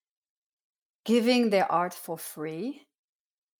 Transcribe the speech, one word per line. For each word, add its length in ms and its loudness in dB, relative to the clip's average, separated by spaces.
giving 460 4
their 200 2
art 220 0
for 240 -10
free, 680 -10